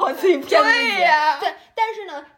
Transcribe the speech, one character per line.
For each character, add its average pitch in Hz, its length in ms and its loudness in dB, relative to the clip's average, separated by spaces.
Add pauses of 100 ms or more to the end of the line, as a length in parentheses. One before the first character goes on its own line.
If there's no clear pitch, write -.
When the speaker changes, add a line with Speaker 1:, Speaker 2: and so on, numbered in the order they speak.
Speaker 1:
我 - 100 0
自 - 160 -2
己 339 100 4
骗 285 260 2
自 440 80 2
己。 480 80 2
Speaker 2:
对 403 220 -2
呀。 302 380 2
Speaker 1:
对， 370 140 -4 (220)
但 440 180 -2
是 415 120 -12
呢， 302 200 -14 (120)